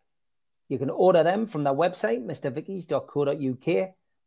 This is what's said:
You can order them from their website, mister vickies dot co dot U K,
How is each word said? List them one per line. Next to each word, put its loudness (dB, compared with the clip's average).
You -4
can -2
order 6
them 2
from -6
their 2
website, -2
mister -8
vickies -10
dot -2
co -2
dot 0
U -2
K, -2